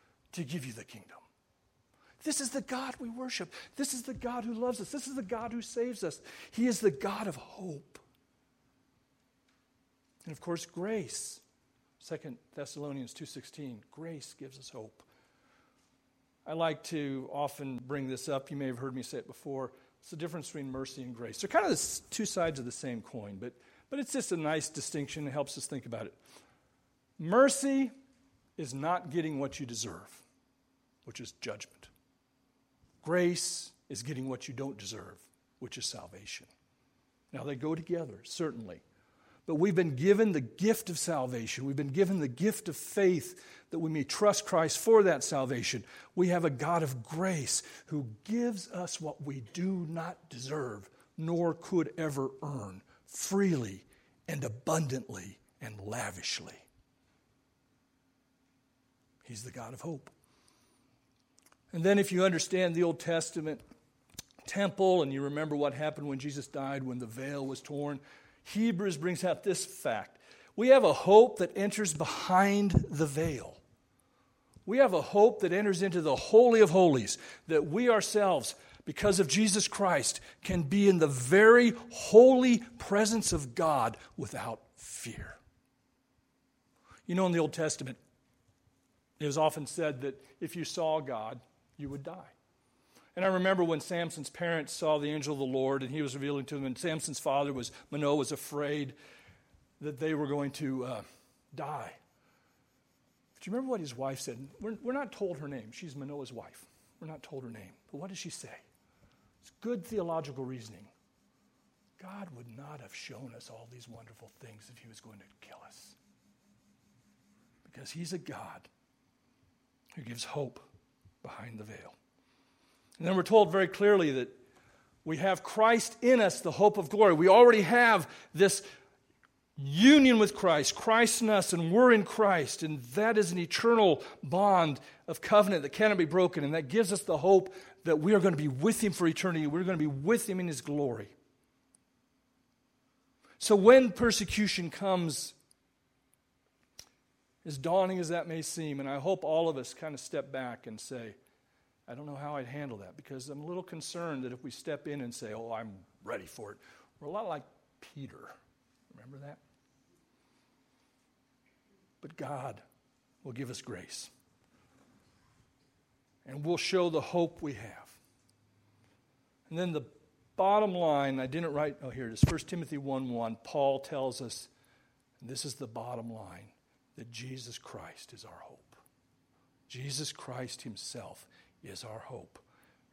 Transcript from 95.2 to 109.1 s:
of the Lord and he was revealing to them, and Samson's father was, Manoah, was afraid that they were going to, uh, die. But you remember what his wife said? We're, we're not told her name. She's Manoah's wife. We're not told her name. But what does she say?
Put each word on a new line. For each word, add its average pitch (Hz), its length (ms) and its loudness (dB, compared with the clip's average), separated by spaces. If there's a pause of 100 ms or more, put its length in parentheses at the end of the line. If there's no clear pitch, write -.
of 139 60 -4
the 139 60 0
Lord 135 360 0
and 127 100 -8
he 151 100 -4
was 135 120 -4
revealing 139 320 -4
to 151 100 -10
them, 139 100 -6
and 127 120 -6
Samson's 160 420 -6
father 143 320 0
was, 127 200 -8 (180)
Manoah, 143 260 2
was 143 160 -2
afraid 147 640 -6 (880)
that 143 180 -10
they 160 140 -2
were 147 140 -2
going 143 240 -4
to, 135 340 -6
uh, 120 160 -10 (540)
die. 131 360 -10 (1400)
But - 120 -18
you 185 60 -8
remember 262 180 -6
what 233 80 -2
his 139 160 -10
wife 135 240 -6
said? 127 280 -12 (140)
We're, 220 200 -8
we're 247 120 -6
not 277 180 -6
told 175 280 -6
her 151 80 -10
name. 120 240 -12
She's 151 240 -14
Manoah's 139 360 -12
wife. - 340 -18 (340)
We're 160 80 -16
not 156 160 -16
told 135 200 -12
her 123 60 -14
name. 98 220 -18 (200)
But 139 80 -14
what 185 100 -12
does 190 80 -14
she - 120 -12
say? - 200 -16 (920)